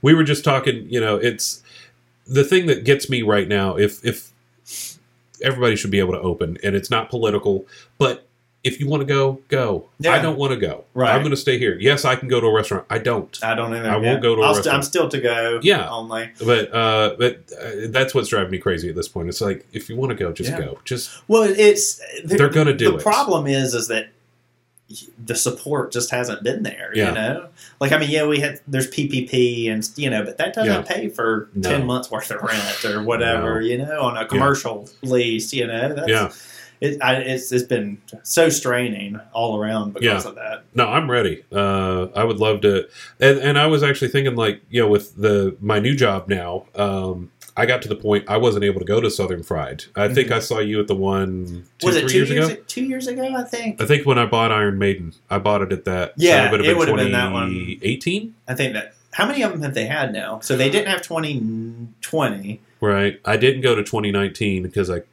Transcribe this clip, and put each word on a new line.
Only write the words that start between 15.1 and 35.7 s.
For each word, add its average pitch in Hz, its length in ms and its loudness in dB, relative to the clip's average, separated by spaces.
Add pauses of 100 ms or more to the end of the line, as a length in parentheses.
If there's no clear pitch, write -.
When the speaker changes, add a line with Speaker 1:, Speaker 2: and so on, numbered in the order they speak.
Speaker 2:
go 117 420 0
Speaker 1:
Yeah. 156 280 2
Speaker 2:
only. 113 400 -8 (160)
Speaker 1:
But, 113 280 2
uh, 110 460 2
but, 120 200 2 (220)
uh, - 80 -10 (200)
that's 131 260 0
what's 113 140 0
driving 95 220 0
me 92 80 -4
crazy 87 280 -2
at 80 80 -6
this 82 140 -6
point. 85 180 -8
It's 87 140 -6
like, 98 320 -2
if - 160 -12
you 113 80 -8
wanna 127 180 -2
go, 92 160 -4
just 92 200 -6
Speaker 2:
Yeah. 165 100 -6
Speaker 1:
go. - 240 -8
Just - 240 -6 (180)
Speaker 2:
Well, 220 160 6
it's 202 560 4 (240)
the, 156 140 0
Speaker 1:
They're 143 100 8
gonna 147 260 4
do 107 180 4
Speaker 2:
the - 60 0
Speaker 1:
it. - 60 -6
Speaker 2:
problem 208 440 2
is, 135 260 0
is 113 160 -4
that 110 180 -4 (1160)
the 113 100 -4
support - 560 -2
just 117 200 -4
hasn't 120 320 -4
been 127 200 -2
there, 98 300 -10
Speaker 1:
Yeah. 104 160 2
Speaker 2:
you 85 60 -2
know? 135 300 -4 (360)
Like, 139 100 2
I 151 60 4
mean, 147 140 0
yeah, 151 140 2
we 151 140 2
had, 143 260 -4
there's 135 220 -4
P 139 200 -4
P 131 180 -4
P 120 420 0
and, 110 180 -4 (120)
you 143 120 -2
know, 107 140 -2
but - 140 -10
that - 160 -2
doesn't 220 180 0
Speaker 1:
Yeah. 185 120 0
Speaker 2:
pay 208 260 -4
for 110 440 -4
Speaker 1:
No. 95 160 -2
Speaker 2:
ten 139 160 0
months 123 260 -4
worth 107 200 -8
of 104 100 -8
rent 104 440 -4
or 107 180 -2
whatever, 113 560 0
Speaker 1:
No. 113 80 -2
Speaker 2:
you 120 120 -2
know, 147 240 -4
on 120 120 0
a 113 60 -4
Speaker 1:
Yeah. 113 60 -6
Speaker 2:
commercial 131 600 0 (140)
lease, 120 500 0
you 120 160 -2
know? 117 280 -4